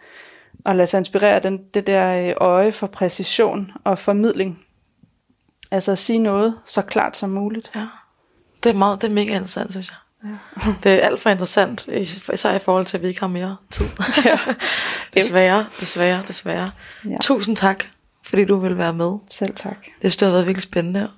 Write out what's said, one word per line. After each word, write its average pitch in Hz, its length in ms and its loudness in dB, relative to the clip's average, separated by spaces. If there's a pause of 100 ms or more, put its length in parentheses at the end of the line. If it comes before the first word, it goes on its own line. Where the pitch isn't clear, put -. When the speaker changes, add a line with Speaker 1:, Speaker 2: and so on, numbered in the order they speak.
(640)
Speaker 1:
at 196 100 2
lade 180 120 4
sig 196 100 0
inspirere 202 380 2
af 185 60 2
den, 190 160 -2 (160)
det 196 140 -2
der, 185 420 2
øh, 175 80 -2
øje 185 340 4
for 208 160 -6
præcision 196 840 0 (120)
og 196 160 0
formidling. 202 600 0 (1120)
Altså 196 200 2
at 185 80 2
sige 226 200 4
noget 220 360 2 (100)
så - 160 0
klart - 360 0
som 196 120 -4
muligt. 208 460 -6
Speaker 2:
Ja. 214 100 -8 (800)
Det 233 60 4
er 226 40 4
meget, 196 280 2
det 226 80 0
er 208 40 -2
mega 208 200 0
interessant, 190 380 -6
synes 185 180 -12
jeg. - 80 -20 (340)
Speaker 1:
Ja. 208 460 -4
Speaker 2:
<laughs> - 60 -8
Det 196 80 4 (120)
er - 40 4
alt - 140 -2
for - 80 2
interessant, 196 580 0
is-, 185 460 -6
især 202 200 0
i 196 60 0
forhold 185 260 0
til, 185 120 -4
at 170 60 -8
vi 180 40 -4
ikke 185 120 -6
har 190 80 -2
mere 185 280 -6 (160)
tid. - 140 -4 (400)
Speaker 1:
Ja. - 140 4 (760)
Speaker 2:
<laughs> 190 80 2
Desværre, 185 440 4 (140)
desværre, 180 480 0
desværre. 180 440 -6 (340)
Speaker 1:
Ja. 196 160 -6
Speaker 2:
Tusind 214 360 0
tak, 196 260 0 (400)
fordi 190 220 2
du 196 120 4
ville 185 200 -2
være 170 160 0
med. 175 240 -2 (120)
Speaker 1:
Selv - 260 -4
tak. - 220 -8 (240)
Speaker 2:
Det 190 100 2
synes - 100 -4
jeg 202 60 6
har 180 60 4
været 180 120 4
virkelig 185 180 -2
spændende 180 540 -4